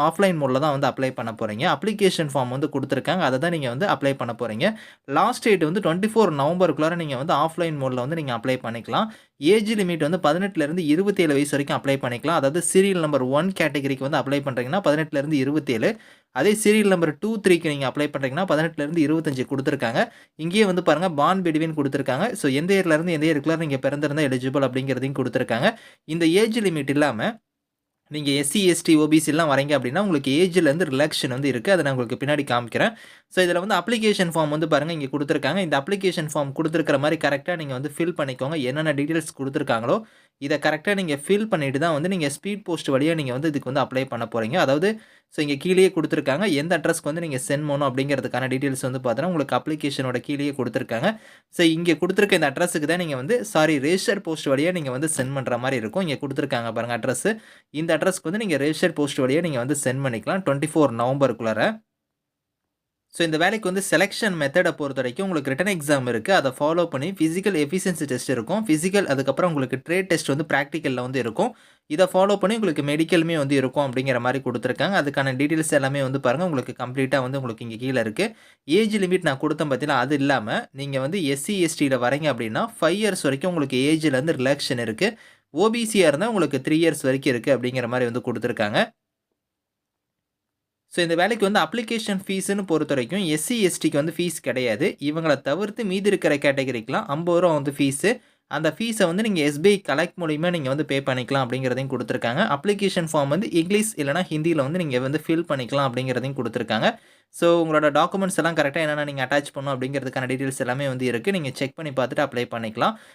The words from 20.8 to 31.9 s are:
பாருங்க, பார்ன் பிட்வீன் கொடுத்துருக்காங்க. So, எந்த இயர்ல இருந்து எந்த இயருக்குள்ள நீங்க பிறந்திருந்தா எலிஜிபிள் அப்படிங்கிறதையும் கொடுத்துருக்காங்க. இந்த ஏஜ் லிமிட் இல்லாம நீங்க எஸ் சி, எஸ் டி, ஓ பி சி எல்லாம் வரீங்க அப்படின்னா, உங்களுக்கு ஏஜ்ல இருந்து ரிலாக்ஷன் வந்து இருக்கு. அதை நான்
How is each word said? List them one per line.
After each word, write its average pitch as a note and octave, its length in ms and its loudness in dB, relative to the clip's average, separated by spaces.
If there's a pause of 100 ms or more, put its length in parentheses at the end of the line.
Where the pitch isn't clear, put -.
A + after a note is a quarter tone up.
பாருங்க, E3+ 300 2
பார்ன் F3 300 2
பிட்வீன் D#3 320 0
கொடுத்துருக்காங்க. C#3 580 0
So, - 200 -2
எந்த E3 180 0
இயர்ல F3+ 240 4
இருந்து E3 200 0
எந்த D3+ 100 0
இயருக்குள்ள D#3+ 320 2
நீங்க D3 220 -2
பிறந்திருந்தா C#3+ 460 0
எலிஜிபிள் C3 400 0
அப்படிங்கிறதையும் C3 520 -2
கொடுத்துருக்காங்க. B2+ 520 0 (380)
இந்த E3 180 0 (100)
ஏஜ் A3+ 240 2
லிமிட் D#3 320 0
இல்லாம C#3 380 0 (800)
நீங்க C#3+ 240 -2
எஸ் C#3 160 0
சி, G#3+ 140 0
எஸ் E3+ 180 4
டி, E3 140 4
ஓ D3+ 100 6
பி D#3 140 6
சி D#3 100 0
எல்லாம் D#3 200 2
வரீங்க C#3 220 2
அப்படின்னா, C3 300 0
உங்களுக்கு D3 320 0
ஏஜ்ல E3+ 320 4
இருந்து D#3+ 220 2
ரிலாக்ஷன் C#3 460 0
வந்து C#3 140 -2
இருக்கு. A#2+ 240 0
அதை F3 100 4
நான் C#3 120 0